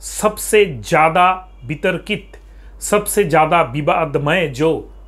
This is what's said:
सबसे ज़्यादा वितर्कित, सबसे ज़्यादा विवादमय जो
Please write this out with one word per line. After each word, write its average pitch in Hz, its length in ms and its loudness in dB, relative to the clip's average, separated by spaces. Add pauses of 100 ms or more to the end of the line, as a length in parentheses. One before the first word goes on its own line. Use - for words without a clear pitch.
सबसे - 640 0
ज़्यादा 160 600 2 (380)
वितर्कित, 170 720 -6 (440)
सबसे 208 420 0
ज़्यादा 160 380 4
विवादमय 151 840 -2
जो 147 260 0 (340)